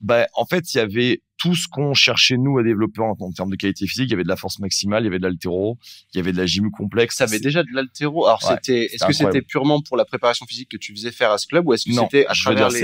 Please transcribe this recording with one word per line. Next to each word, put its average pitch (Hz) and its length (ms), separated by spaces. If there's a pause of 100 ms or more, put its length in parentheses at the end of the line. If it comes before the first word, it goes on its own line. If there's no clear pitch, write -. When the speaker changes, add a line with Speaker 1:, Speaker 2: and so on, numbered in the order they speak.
Speaker 1:
Ben, 117 340
en 117 120
fait, 170 280
il - 40
y - 20
avait 113 420 (160)
tout 175 160
ce 165 140
qu'on 143 260
cherchait, 127 420
nous, 131 220
à 120 40
développer 110 380
en, 110 180
en 92 140
termes 92 180
de 95 60
qualité 98 300
physique. 120 220
Il - 20
y - 40
avait 95 100
de 85 40
la 92 80
force - 220
maximale, 101 440
il 113 40
y - 20
avait 92 100
de 92 60
l'haltéro, 92 540 (340)
il 92 60
y - 20
avait 90 120
de 90 40
la 92 100
gym 98 240
complexe. 107 460
Speaker 2:
Ça 135 80
avait 107 140
Speaker 1:
C'est 113 40
Speaker 2:
déjà 143 200
de 127 100
l'haltéro. 143 540
Alors, 113 180
Speaker 1:
Ouais, 92 120
Speaker 2:
c'était, 120 280
est-ce - 80
Speaker 1:
c'était 95 140
Speaker 2:
que 95 60
c'était - 120
Speaker 1:
incroyable. 123 220
Speaker 2:
purement 147 360
pour 127 140
la 113 80
préparation 120 420
physique 120 240
que 107 60
tu - 160
faisais 107 200
faire 117 180
à 104 80
ce - 80
club 170 200
ou 127 80
est-ce 113 140
que 117 60
Speaker 1:
Non, 120 100
Speaker 2:
c'était 139 220
à - 60
Speaker 1:
je - 80
veux 127 140
Speaker 2:
travers 131 160
Speaker 1:
dire, 120 40
Speaker 2:
les 120 100